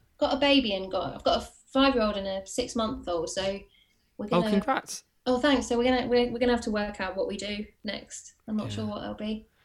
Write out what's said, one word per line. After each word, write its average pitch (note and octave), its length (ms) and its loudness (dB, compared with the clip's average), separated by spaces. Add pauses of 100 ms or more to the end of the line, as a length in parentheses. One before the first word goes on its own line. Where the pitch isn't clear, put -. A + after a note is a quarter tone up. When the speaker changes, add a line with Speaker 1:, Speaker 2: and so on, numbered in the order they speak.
(180)
Speaker 1:
got C#4+ 160 2
a - 20 0
baby C4+ 380 4
and F#3+ 160 -4
got, F#3 240 -2
I've - 100 -10
got - 180 2
a - 60 -12 (240)
five-year-old B3 440 4
and G3 100 -4
a F#3+ 200 -6
six-month-old, E3+ 840 -4
so F#3+ 120 -6 (760)
we're G#3+ 80 -8
Speaker 2:
Oh, F3 160 2
Speaker 1:
gonna G#3+ 80 2
Speaker 2:
congrats. - 540 0 (220)
Speaker 1:
Oh, B3+ 120 2
thanks. C4+ 280 4
So A#3 120 0
we're A#3+ 60 2
gonna, B3+ 220 2
we're, A#3+ 240 2
we're A#3 80 -6
gonna B3 140 4
have A#3 120 0
to A3+ 60 -2
work G#3 300 -4
out F#3+ 160 -4
what F#3+ 120 0
we G3+ 80 -6
do G#3 280 -6 (200)
next. - 500 -12 (120)
I'm A3 100 -4
not G#3 120 -4
Speaker 2:
Yeah. G#2+ 80 -6
Speaker 1:
sure G#3+ 100 -4
what G#3 160 -8
it'll G#3 120 -8
be. G#3+ 320 -6 (180)